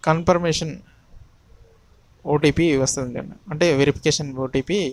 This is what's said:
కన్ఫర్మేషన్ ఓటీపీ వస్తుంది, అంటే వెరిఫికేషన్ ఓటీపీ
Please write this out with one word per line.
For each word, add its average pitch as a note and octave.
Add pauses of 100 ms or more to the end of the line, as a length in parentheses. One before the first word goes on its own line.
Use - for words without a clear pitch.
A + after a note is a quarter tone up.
కన్ఫర్మేషన్ E3 (1600)
ఓటీపీ D3+ (140)
వస్తుంది, C3 (280)
అంటే E3 (140)
వెరిఫికేషన్ C#3+ (140)
ఓటీపీ D3+ (120)